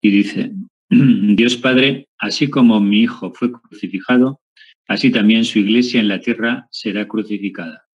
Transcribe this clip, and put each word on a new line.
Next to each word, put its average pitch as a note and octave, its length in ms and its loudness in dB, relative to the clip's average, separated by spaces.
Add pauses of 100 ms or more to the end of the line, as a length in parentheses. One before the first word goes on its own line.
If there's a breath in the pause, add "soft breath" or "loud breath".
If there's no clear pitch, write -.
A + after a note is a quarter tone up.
Y G#2 100 2
dice, - 400 -2 (200)
<clears throat> - 180 -20
"Dios A#2 680 2
Padre, C3 600 0
así A2+ 320 -4
como A#2+ 320 4
mi G2+ 200 2
hijo A#2 320 -4
fue B2 180 -4
crucificado, B2 880 -4 (460 soft breath)
así G#2 220 0
también A2+ 360 2
su A2 140 -2
iglesia A#2+ 400 0
en G#2 100 0
la G2 100 -4
tierra A#2 500 -6
será G2+ 380 -8
crucificada". G2 880 -10